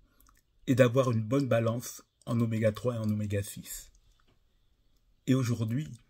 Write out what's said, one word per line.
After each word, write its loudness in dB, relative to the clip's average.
est 4
d'avoir 6
une 0
bonne 0
balance -2
en -2
oméga 2
trois -4
et -6
en -2
oméga -2
six. -14
Et 4
aujourd'hui, -2